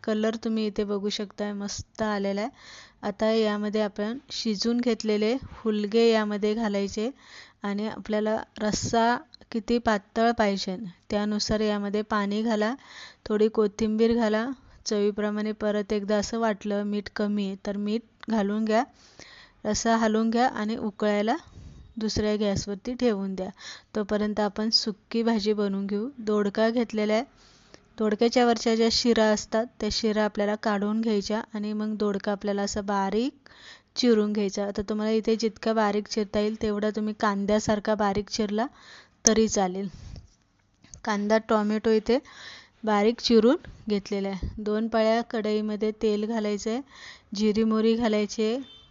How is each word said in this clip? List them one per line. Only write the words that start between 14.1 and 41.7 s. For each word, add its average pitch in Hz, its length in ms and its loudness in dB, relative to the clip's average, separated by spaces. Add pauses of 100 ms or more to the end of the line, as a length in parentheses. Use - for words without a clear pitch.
घाला, 220 320 0 (380)
चवीप्रमाणे 208 680 0
परत 208 420 -2
एकदा 208 240 0
असं 208 220 -2
वाटलं 208 440 -2
मीठ 208 320 -4
कमी 208 320 0
आहे 196 80 -6 (100)
तर 202 120 -4
मीठ 208 240 -2 (280)
घालून 214 360 0
घ्या, 220 180 2 (840)
रस्सा 220 320 0
हलवून 226 320 2
घ्या 233 180 2
आणि 214 280 -4
उकळायला 208 600 0 (640)
दुसऱ्या 214 380 0
गॅसवरती 202 580 -2
ठेवून 196 420 0
द्या. 185 140 -6 (460)
तोपर्यंत 214 440 -2
आपण 214 300 -2
सुक्की - 540 -2
भाजी 214 300 2
बनवून 196 340 -2
घेऊ. 208 300 -4
दोडका 214 520 0
घेतलेला 214 440 0
आहे. 226 100 2 (720)
दोडक्याच्या 233 480 4
वरच्या 226 300 2
ज्या 226 160 4
शिरा 226 320 4
असतात, 214 420 2 (140)
त्या 214 120 -2
शिरा 214 340 0
आपल्याला 208 300 0
काढून 214 460 0
घ्यायच्या 214 400 0 (120)
आणि 214 200 -4
मग 214 220 -2
दोडका 202 360 -2
आपल्याला 202 300 -2
असा 202 200 -4
बारीक 202 520 0 (600)
चिरून 214 380 4
घ्यायचा. 202 320 -2
आता 202 160 -4
तुम्हाला 214 300 -2
इथे 220 240 2
जितका 220 380 -2
बारीक 208 340 0
चिरता 208 320 -2
येईल, 214 220 -2
तेवढा 208 280 0
तुम्ही 214 300 -4
कांद्यासारखा 208 760 0
बारीक 202 340 0
चिरला 214 380 -2 (600)
तरी 220 200 6
चालेल. 190 420 -2 (1160)
कांदा, 208 320 2
टोमॅटो 214 520 2